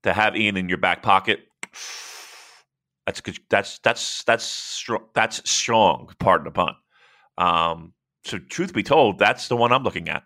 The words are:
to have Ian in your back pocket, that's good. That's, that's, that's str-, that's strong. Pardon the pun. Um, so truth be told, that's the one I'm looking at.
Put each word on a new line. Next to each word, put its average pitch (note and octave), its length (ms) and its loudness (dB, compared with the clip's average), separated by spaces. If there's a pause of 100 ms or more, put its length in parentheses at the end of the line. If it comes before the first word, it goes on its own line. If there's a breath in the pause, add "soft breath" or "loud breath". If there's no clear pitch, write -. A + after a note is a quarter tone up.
to F#2+ 80 2
have G#2 240 2
Ian G#2 200 0
in F#2 120 -4
your F2+ 100 -2
back F2 240 0
pocket, G2 380 2 (1600 loud breath)
that's - 160 -8
good. - 180 -12 (120)
That's, - 300 0
that's, - 440 -2
that's A#2 200 2
str-, - 520 -8 (180)
that's - 360 -2
strong. G#2 680 2
Pardon F2 240 4
the D#2+ 80 -10
pun. F2 240 -2 (600 soft breath)
Um, E2 560 0 (320)
so G2+ 140 -10
truth - 340 -8
be G2+ 120 -2
told, C3+ 340 4
that's G#2+ 300 2
the B2 80 0
one A#2 160 4
I'm C3+ 100 2
looking F2 260 -6
at. D2+ 180 -8